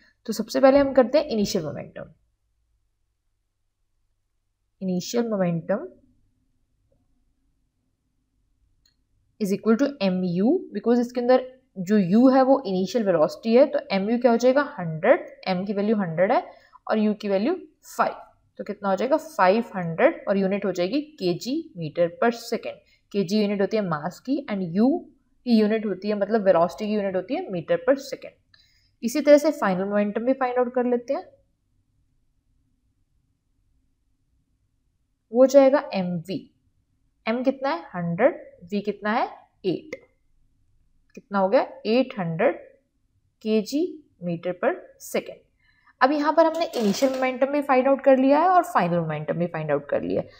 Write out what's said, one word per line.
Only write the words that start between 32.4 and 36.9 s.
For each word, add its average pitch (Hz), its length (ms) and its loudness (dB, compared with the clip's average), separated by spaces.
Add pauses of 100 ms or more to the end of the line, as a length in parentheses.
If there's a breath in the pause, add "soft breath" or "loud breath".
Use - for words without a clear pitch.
वो 254 140 8
जाएगा 269 480 6
एम 180 200 -2 (140)
वी। 226 160 -8 (840)